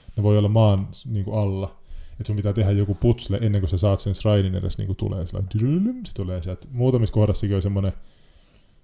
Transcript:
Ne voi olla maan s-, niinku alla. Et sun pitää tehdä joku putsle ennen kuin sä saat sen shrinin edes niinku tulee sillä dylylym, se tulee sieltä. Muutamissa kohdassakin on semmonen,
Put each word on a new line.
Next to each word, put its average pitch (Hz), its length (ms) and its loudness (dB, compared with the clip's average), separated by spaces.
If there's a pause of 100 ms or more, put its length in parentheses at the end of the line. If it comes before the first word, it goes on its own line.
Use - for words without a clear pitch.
(160)
Ne 101 60 0
voi 104 160 4
olla 104 100 4
maan 104 440 4
s-, - 140 -16
niinku 107 260 -4
alla. 98 440 -2 (440)
Et 107 60 -8
sun 104 100 -2
pitää 101 160 0
tehdä 98 200 2
joku 101 220 2
putsle 113 480 0
ennen 104 180 2
kuin 95 80 0
sä 92 100 0
saat 98 220 2
sen 98 140 -2
shrinin 98 400 2
edes 95 240 -4
niinku 98 160 -4
tulee 98 320 -4
sillä 95 160 -6 (120)
dylylym, 185 520 0
se - 80 -14
tulee 92 280 -6
sieltä. 92 300 -10
Muutamissa 123 400 2
kohdassakin 101 440 2
on 95 60 0
semmonen, 98 300 0 (920)